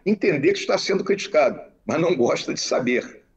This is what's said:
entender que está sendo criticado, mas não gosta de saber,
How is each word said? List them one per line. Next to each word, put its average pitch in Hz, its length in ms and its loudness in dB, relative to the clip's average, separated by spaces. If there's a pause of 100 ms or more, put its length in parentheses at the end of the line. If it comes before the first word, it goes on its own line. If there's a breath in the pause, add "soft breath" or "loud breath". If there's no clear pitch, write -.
entender 190 480 2
que - 40 -4
está - 200 -2
sendo - 260 -2
criticado, 131 560 0 (240)
mas 135 160 -2
não 175 160 2
gosta 120 380 0
de - 60 -8
saber, - 600 -2 (140)